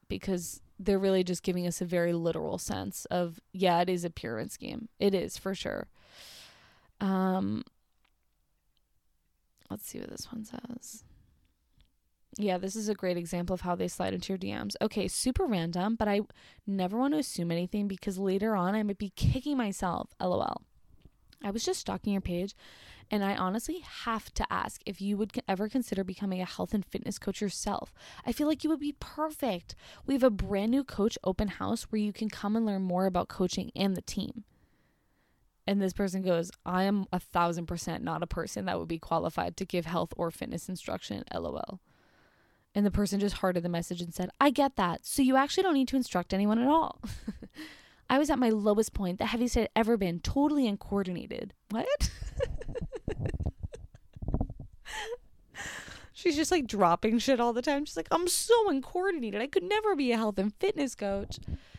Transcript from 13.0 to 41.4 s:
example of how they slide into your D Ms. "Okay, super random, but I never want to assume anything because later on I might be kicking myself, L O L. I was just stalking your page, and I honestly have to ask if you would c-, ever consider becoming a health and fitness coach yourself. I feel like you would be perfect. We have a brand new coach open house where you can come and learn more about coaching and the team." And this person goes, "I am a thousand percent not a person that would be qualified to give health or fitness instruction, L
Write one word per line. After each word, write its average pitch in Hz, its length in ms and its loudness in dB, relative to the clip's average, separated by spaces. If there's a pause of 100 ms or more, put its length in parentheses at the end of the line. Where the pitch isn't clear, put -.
example 175 360 -2
of 180 80 -4
how 180 140 0
they 180 120 -2
slide 190 260 -2
into 185 180 -4
your 190 60 -2
D 185 160 -6
Ms. - 280 -6
"Okay, 202 260 0
super 262 380 0
random, 180 500 0
but 214 120 0
I 202 140 4 (440)
never 196 320 0
want 277 160 2
to 311 60 2
assume 170 320 -2
anything 180 360 0
because 190 300 -4
later 196 380 2
on 190 200 2
I 214 80 2
might 202 140 -2
be 202 180 -6
kicking 269 420 2
myself, 196 640 -2
L 180 140 2
O - 80 2
L. - 200 -4 (800)
I 202 80 -2
was 226 140 -2
just 370 160 -2
stalking 196 320 -2
your 190 80 0
page, 180 340 -2 (560)
and 208 120 2
I 196 120 0
honestly 226 440 -2
have - 560 -6
to - 160 0
ask - 340 -4
if 185 160 -8
you 202 160 0
would 208 180 -2
c-, - 120 -2
ever 196 200 2
consider 202 360 0
becoming 185 380 -4
a 180 40 -2
health - 280 -4
and 202 120 2
fitness - 340 -6
coach - 220 -4
yourself. - 520 -4 (320)
I 240 60 -2
feel 294 160 0
like 311 160 0
you 311 60 2
would 311 100 0
be 294 200 -4
perfect. 294 760 -4 (300)
We 269 80 0
have 254 100 2
a 262 60 10
brand 202 420 0
new 269 120 4
coach - 400 0
open 190 240 0
house 208 360 -4
where 214 180 -2
you 208 120 0
can 220 160 -4
come 208 260 -2
and 226 100 2
learn 196 160 0
more 185 240 2
about 180 220 2
coaching - 480 -2
and 190 220 2
the 180 40 -6
team." - 440 -8 (1200)
And 202 140 4
this 190 120 2
person 190 280 0
goes, 175 300 2 (140)
"I 185 180 2
am 196 280 2
a 180 80 0
thousand 170 460 0
percent 170 380 -6
not 165 200 -2
a 165 40 -4
person - 380 -4
that 180 140 -2
would 165 80 -6
be 165 100 -4
qualified 170 600 -2
to 196 80 -6
give 170 220 -2
health 170 280 -2
or 170 160 -2
fitness - 380 -8
instruction, - 640 -6
L - 140 -4